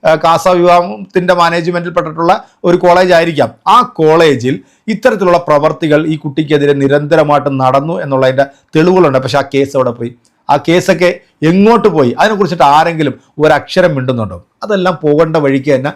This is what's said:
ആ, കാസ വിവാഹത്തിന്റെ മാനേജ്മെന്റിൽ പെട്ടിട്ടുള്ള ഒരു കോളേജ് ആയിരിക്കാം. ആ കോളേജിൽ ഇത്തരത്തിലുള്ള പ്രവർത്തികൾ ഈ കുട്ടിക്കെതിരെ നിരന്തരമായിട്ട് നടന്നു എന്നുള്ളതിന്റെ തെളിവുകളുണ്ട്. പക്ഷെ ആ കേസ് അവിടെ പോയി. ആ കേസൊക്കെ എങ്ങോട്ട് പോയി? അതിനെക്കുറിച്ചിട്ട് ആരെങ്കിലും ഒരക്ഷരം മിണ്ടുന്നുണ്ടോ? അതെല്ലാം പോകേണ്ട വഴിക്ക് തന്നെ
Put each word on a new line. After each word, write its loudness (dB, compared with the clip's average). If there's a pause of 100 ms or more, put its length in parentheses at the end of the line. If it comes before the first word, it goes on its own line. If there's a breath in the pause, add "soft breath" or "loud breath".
ആ, 2
കാസ 0
വിവാഹത്തിന്റെ 0
മാനേജ്മെന്റിൽ -2
പെട്ടിട്ടുള്ള -2 (320 soft breath)
ഒരു 2
കോളേജ് 2
ആയിരിക്കാം. 0 (180)
ആ 4 (220)
കോളേജിൽ 2 (280 soft breath)
ഇത്തരത്തിലുള്ള 0
പ്രവർത്തികൾ 0
ഈ -4
കുട്ടിക്കെതിരെ -2
നിരന്തരമായിട്ട് 0
നടന്നു -2
എന്നുള്ളതിന്റെ 0 (300 soft breath)
തെളിവുകളുണ്ട്. 2
പക്ഷെ -2
ആ -2 (100)
കേസ് -2
അവിടെ 0
പോയി. -10 (380)
ആ 4
കേസൊക്കെ 0 (220 soft breath)
എങ്ങോട്ട് 2
പോയി? 0
അതിനെക്കുറിച്ചിട്ട് -2
ആരെങ്കിലും 0 (240 soft breath)
ഒരക്ഷരം 0
മിണ്ടുന്നുണ്ടോ? -6 (180)
അതെല്ലാം -2
പോകേണ്ട 0
വഴിക്ക് -2
തന്നെ -4